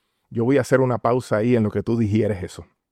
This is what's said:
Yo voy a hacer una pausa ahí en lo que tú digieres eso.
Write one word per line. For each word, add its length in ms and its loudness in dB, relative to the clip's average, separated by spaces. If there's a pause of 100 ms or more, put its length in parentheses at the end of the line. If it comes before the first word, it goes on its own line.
(300)
Yo 160 -4
voy 120 2
a 40 4
hacer 200 2
una 160 0
pausa 400 0
ahí 180 2
en 80 4
lo 80 0
que 120 -4
tú 140 -2
digieres 460 0
eso. 220 -16 (260)